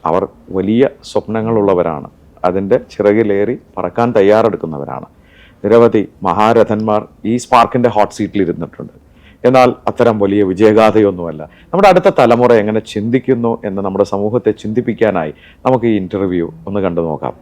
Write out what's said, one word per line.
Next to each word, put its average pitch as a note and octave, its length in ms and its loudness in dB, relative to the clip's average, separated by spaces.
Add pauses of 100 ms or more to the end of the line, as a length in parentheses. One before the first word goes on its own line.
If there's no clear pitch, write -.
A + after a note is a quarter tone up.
അവർ F2+ 220 0 (220)
വലിയ G#2 380 0 (160)
സ്വപ്നങ്ങളുള്ളവരാണ്, G2+ 1040 -2 (360)
അതിൻ്റെ G2 320 0
ചിറകിലേറി G#2 840 0 (180)
പറക്കാൻ A#2 400 -2
തയ്യാറെടുക്കുന്നവരാണ്. F#2 920 0 (580)
നിരവധി A2 440 2 (140)
മഹാരഥന്മാർ G#2+ 840 0 (160)
ഈ A2+ 120 -2
സ്പാർക്കിൻ്റെ A#2+ 520 0
ഹോട്ട് G#2 260 -2
സീറ്റിൽ G2+ 280 -4
ഇരുന്നിട്ടുണ്ട്. D#2+ 500 -8 (560)
എന്നാൽ B2+ 200 4 (200)
അത്തരം A2 300 0
വലിയ G2+ 240 0
വിജയഗാഥയൊന്നുമല്ല. G2 1000 2
നമ്മുടെ - 460 0
അടുത്ത F#3 300 4
തലമുറ A#2+ 340 4
എങ്ങനെ G#2+ 280 2
ചിന്തിക്കുന്നു A#2 840 -2
എന്ന് G2 180 -6
നമ്മുടെ G2 220 0
സമൂഹത്തെ G#2 460 -2
ചിന്തിപ്പിക്കാനായി G#2 840 -2 (320)
നമുക്ക് B2 180 0
ഈ A2+ 120 2
ഇന്റർവ്യൂ F#2 560 -4 (140)
ഒന്ന് G2+ 140 -4
കണ്ടു F2 200 -2
നോക്കാം. D#2+ 420 -6